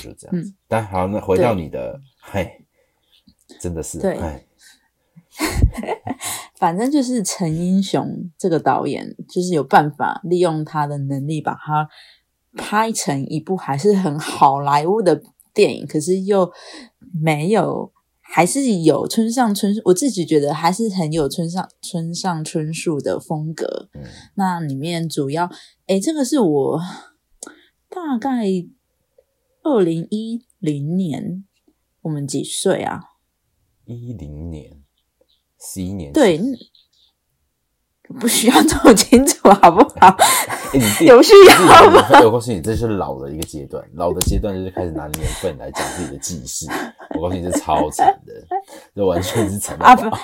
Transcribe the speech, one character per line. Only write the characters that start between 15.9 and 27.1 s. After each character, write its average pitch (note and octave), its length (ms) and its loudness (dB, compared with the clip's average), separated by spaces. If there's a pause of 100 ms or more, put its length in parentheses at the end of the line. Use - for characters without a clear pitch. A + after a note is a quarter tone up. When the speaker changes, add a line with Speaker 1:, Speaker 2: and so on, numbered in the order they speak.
Speaker 2:
是 F#3 220 -4
又 F#3+ 300 0 (680)
没 D#3 280 -2
有， D3 420 -2 (280)
还 - 240 -2
是 A#3 380 0
有 D3+ 260 2
村 A3+ 240 -2
上 A#3 220 0
春 G3+ 220 -2
树， A3 100 -8
我 F#3 80 6
自 C#4 160 0
己 F#3 160 -4
觉 D3+ 140 2
得 C#3+ 140 -2
还 E3 180 -2
是 A3 180 -4
很 F3+ 240 -4
有 D3 160 -2
村 E3 180 -6
上， F3 220 -8 (120)
村 E3 340 -8
上 E3 280 -6
春 D#3 300 -6
树 D3+ 260 -6
的 G2 200 -4
风 D#3 340 -8
格。 - 400 -10
Speaker 1:
嗯。 D3 80 -18 (320)
Speaker 2:
那 F#3 260 -4
里 D3 140 -6
面 E3 340 -6
主 C#3+ 220 -6
要， E3+ 220 -4 (340)
诶， F#3+ 140 0
这 D#4 120 -4
个 D4 140 -2
是 C#4+ 140 -2
我 D3 420 0 (1080)